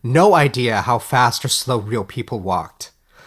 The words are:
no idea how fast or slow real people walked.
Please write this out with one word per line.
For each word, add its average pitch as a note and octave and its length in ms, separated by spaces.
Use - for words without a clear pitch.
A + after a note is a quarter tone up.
no E3 320
idea B2 480
how A#2+ 160
fast B2 460
or C3+ 40
slow B2 300
real G#2+ 260
people A#2 360
walked. F2+ 520